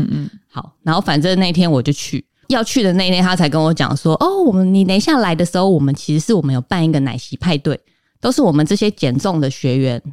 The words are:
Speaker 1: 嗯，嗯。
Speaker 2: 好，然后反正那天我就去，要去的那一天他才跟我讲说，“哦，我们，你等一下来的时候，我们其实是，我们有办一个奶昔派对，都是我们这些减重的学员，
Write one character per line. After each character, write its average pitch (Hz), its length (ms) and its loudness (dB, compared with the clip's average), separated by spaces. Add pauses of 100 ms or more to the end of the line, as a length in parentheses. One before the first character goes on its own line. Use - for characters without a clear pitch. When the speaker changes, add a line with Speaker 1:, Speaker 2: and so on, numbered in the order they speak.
Speaker 1:
嗯， - 40 -4
嗯。 147 200 -4 (200)
Speaker 2:
好， - 220 -14 (120)
然 165 120 -2
后 196 60 0
反 151 200 0
正 180 160 0
那 185 140 2
天 170 180 2
我 135 120 2
就 139 100 -2
去， - 340 -6 (220)
要 233 160 0
去 247 180 -2
的 190 120 2
那 185 160 2
一 - 20 2
天 180 100 2
他 185 140 2
才 170 140 0
跟 156 120 0
我 160 120 2
讲 143 220 -2
说 160 180 0 (100)
，“哦， 392 180 0
我 262 120 2
们， 185 200 2
你 196 120 4
等 190 100 0
一 208 60 2
下 302 160 2
来 185 180 0
的 170 100 0
时 185 120 -2
候， 196 120 2
我 175 80 4
们 139 160 2
其 151 240 -4
实 160 80 -2
是， 226 80 0
我 180 80 2
们 135 140 0
有 123 60 -2
办 175 220 -2
一 160 60 2
个 151 120 2
奶 131 160 -4
昔 - 180 -14
派 165 220 -2
对， 143 200 -4 (440)
都 247 100 -2
是 294 100 0
我 185 120 2
们 151 120 2
这 175 80 0
些 208 180 0
减 135 280 -2
重 170 220 -2
的 135 80 0
学 131 280 -2
员， 131 240 -2 (120)